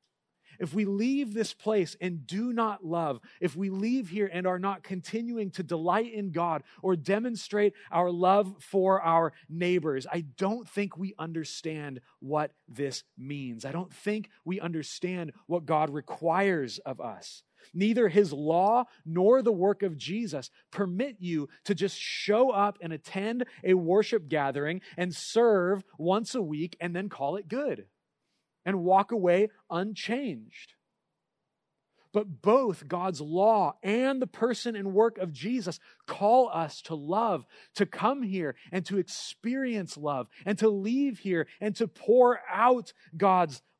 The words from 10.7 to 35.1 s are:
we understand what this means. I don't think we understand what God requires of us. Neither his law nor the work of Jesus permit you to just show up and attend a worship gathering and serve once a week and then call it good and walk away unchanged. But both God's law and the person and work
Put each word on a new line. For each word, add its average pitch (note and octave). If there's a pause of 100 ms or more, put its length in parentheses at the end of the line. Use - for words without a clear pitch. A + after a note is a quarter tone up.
we F#3+
understand D#3 (220)
what D3 (160)
this C3 (140)
means. C3
I C3+
don't F3
think G#3 (160)
we F#3
understand E3+ (120)
what E3
God D3+
requires D#3+
of C3
us. - (300)
Neither G#3
his F3+
law F3+ (200)
nor F#3+
the A3+
work G3
of F3
Jesus D3+ (200)
permit G3+
you E3 (140)
to G3+
just F3+
show A#3
up G3+
and E3
attend G#3+ (200)
a F#3
worship F3+
gathering D3 (140)
and F3+
serve G3+ (140)
once F#3+
a A3+
week D#3
and F3
then F#3+
call C#3+
it G3
good G3 (800)
and F#3+
walk F#3+
away G3 (220)
unchanged. G3 (1400)
But G3+
both G#3
God's F3
law F3+
and B3+
the B3+
person A#3
and G3
work A3+